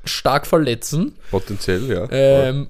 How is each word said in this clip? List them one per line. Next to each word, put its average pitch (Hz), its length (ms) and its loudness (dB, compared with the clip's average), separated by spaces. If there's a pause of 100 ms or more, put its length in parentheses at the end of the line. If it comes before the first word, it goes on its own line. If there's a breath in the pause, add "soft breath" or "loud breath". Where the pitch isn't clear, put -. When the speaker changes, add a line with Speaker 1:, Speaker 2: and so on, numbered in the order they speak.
Speaker 1:
stark - 420 -2
verletzen. 151 680 0 (160)
Speaker 2:
Potenziell, 98 600 -2
ja. 95 200 -2
Speaker 1:
Ähm, 135 600 4